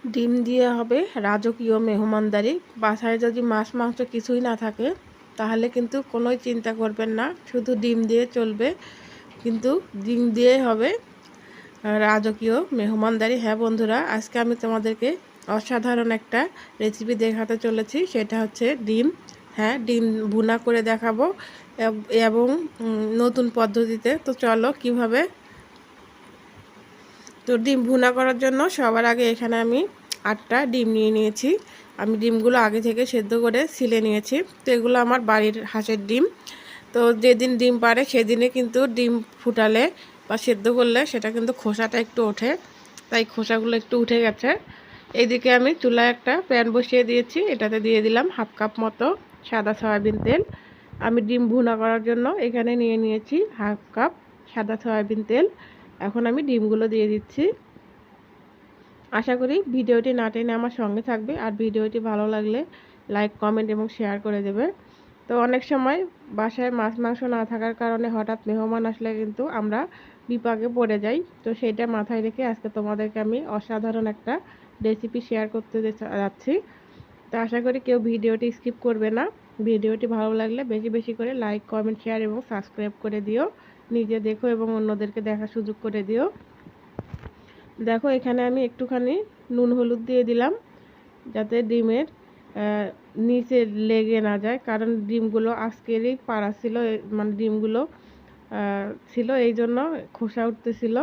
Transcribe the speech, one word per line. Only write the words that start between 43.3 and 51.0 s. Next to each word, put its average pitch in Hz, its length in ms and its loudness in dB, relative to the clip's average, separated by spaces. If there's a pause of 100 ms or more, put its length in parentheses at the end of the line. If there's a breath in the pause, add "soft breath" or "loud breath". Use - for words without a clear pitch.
একটু 240 260 0
উঠে 233 180 2
গেছে। 226 300 0 (640 loud breath)
এইদিকে 240 400 4
আমি 262 200 6
চুলায় 240 340 4
একটা 254 400 0
প্যান 233 220 2
বসিয়ে 247 340 2
দিয়েছি, 240 360 0
এটাতে 220 400 0
দিয়ে 220 220 2
দিলাম 233 340 2
হাফ 220 200 -4
কাপ 214 220 -2
মতো 233 380 0 (280)
সাদা 214 300 -2
সয়াবিন 214 500 0
তেল। 302 180 4 (580 loud breath)